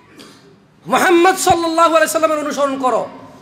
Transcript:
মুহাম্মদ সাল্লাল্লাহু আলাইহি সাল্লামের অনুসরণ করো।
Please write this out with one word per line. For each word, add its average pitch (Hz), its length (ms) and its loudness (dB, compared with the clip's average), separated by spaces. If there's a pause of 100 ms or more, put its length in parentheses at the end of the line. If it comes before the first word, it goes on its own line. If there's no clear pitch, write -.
(880)
মুহাম্মদ 349 500 2
সাল্লাল্লাহু 339 520 0
আলাইহি 311 240 0
সাল্লামের 311 260 0
অনুসরণ 277 400 -4
করো। 240 300 -2 (340)